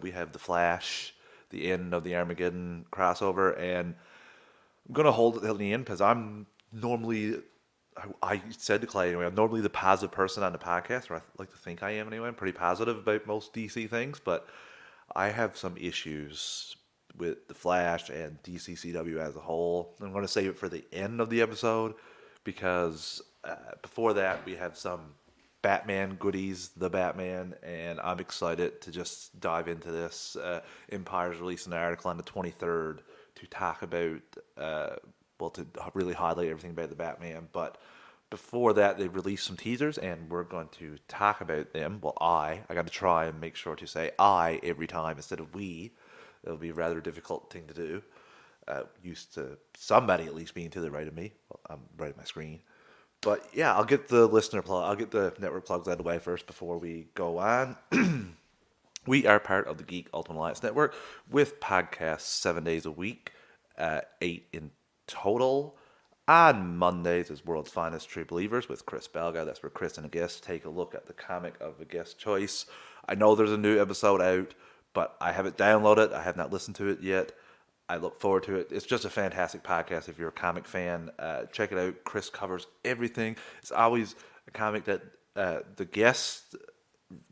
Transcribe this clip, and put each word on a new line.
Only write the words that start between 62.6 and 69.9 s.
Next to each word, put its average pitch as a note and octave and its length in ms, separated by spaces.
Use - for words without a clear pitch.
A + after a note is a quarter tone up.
days D#2+ 220
a D#2+ 60
week, F2+ 420
uh, D#2 220
eight E2+ 320
in E2 180
total. C3 720
On A#2+ 480
Mondays F2 520
is D2+ 160
World's D#2+ 260
Finest E2 360
True E2+ 160
Believers G2+ 460
with - 160
Chris - 240
Belga. E2 360
That's D2 160
where D2 80
Chris - 280